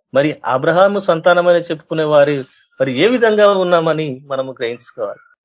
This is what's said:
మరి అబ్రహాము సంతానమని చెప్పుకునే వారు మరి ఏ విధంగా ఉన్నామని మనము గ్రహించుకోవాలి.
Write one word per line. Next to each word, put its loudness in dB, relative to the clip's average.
మరి 0
అబ్రహాము 0
సంతానమని 2
చెప్పుకునే -6
వారు 2
మరి -2
ఏ 0
విధంగా 2
ఉన్నామని -2
మనము -6
గ్రహించుకోవాలి. -8